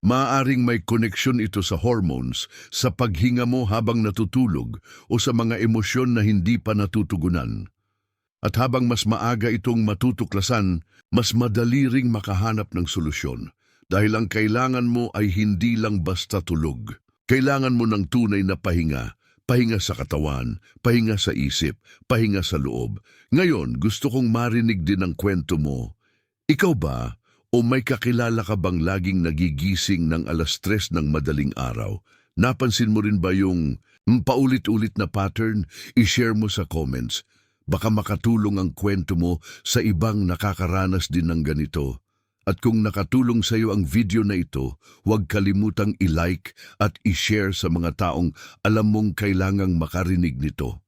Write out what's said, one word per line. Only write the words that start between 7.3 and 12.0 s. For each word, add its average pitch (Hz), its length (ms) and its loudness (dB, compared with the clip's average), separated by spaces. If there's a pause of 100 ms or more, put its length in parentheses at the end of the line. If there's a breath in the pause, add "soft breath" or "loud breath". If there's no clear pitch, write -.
At 107 160 -2
habang 123 320 2
mas 117 160 0
maaga 113 480 0
itong 117 320 0
matutuklasan, 104 960 0 (320 soft breath)
mas 113 240 2
madali 120 480 2
ring 123 240 2